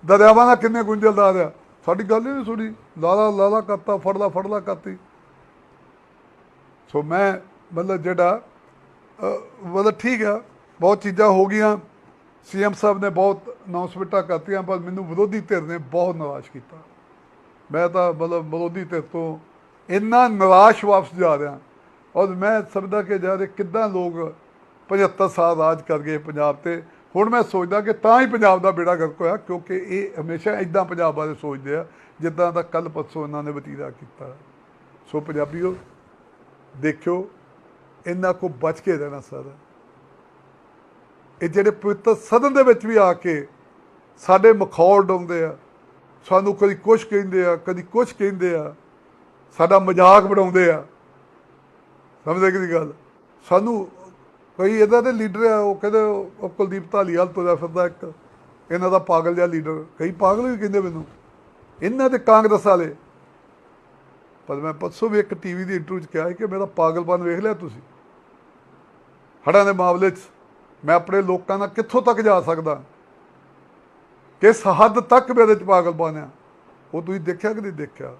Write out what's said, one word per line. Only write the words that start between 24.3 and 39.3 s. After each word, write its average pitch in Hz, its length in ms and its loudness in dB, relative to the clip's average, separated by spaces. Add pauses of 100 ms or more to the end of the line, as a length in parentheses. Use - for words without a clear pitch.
ਪਝੱਤਰ 190 380 0
ਸਾਲ 170 300 0
ਰਾਜ 160 240 0
ਕਰ 156 180 -4
ਗਏ 151 180 -6
ਪੰਜਾਬ 147 380 -4
'ਤੇ। 165 280 -8 (320)
ਹੁਣ 214 140 2
ਮੈਂ 233 140 0
ਸੋਚਦਾ 185 380 -2
ਕਿ 214 120 -4
ਤਾਂ 226 280 4
ਹੀ 262 60 2
ਪੰਜਾਬ 208 340 2
ਦਾ 190 100 2
ਬੇੜਾ 175 240 -2
ਗਰਕ 160 260 -6
ਹੋਇਆ, 175 160 -2
ਕਿਉਂਕਿ 180 380 -10
ਇਹ 190 460 -8
ਹਮੇਸ਼ਾ 165 380 -6
ਇੱਦਾਂ 185 260 -2
ਪੰਜਾਬ 170 300 -4
ਬਾਰੇ 151 180 -6
ਸੋਚਦੇ 139 420 -10
ਆ 165 100 -8 (360)
ਜਿੱਦਾਂ 165 320 -2
ਦਾ 170 80 -2
ਕੱਲ੍ਹ 170 280 -6
ਪਰਸੋਂ 151 340 -10
ਇਹਨਾਂ 147 200 -10
ਨੇ 147 80 -10
ਵਤੀਰਾ 143 380 -14
ਕੀਤਾ। 131 460 -20 (760)
ਸੋ 151 80 -6
ਪੰਜਾਬੀਓ 156 560 -6 (1040)
ਦੇਖਿਓ, 175 520 -6 (800)
ਇਹਨਾਂ 185 260 -2
ਕੋਲ 185 180 -6 (100)
ਬਚ 160 180 -4
ਕੇ 175 180 -2
ਰਹਿਣਾ 143 220 -10
ਸਰ। 131 240 -18 (2000)